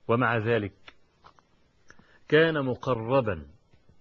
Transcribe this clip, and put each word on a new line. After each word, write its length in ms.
ومع 300
ذلك 360
كان 380
مقربا 800